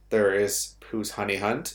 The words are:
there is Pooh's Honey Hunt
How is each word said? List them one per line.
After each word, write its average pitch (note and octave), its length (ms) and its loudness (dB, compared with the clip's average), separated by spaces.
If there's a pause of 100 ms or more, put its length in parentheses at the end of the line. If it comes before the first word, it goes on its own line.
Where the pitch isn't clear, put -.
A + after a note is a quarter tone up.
(100)
there G#2 240 4
is G2+ 460 0
Pooh's G#2+ 320 -6
Honey G2+ 240 -2
Hunt A2 380 -2